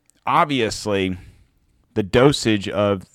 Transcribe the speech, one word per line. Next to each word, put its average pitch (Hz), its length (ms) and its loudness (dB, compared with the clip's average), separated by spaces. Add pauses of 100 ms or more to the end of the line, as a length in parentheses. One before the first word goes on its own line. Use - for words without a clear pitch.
(260)
obviously, 107 880 -2 (760)
the 110 80 0
dosage 110 680 2
of 98 360 -2 (100)